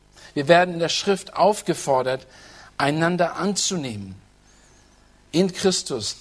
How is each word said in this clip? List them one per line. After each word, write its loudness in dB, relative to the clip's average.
Wir 0
werden 6
in -8
der 0
Schrift -2
aufgefordert, 0
einander 0
anzunehmen -4
in 2
Christus, -2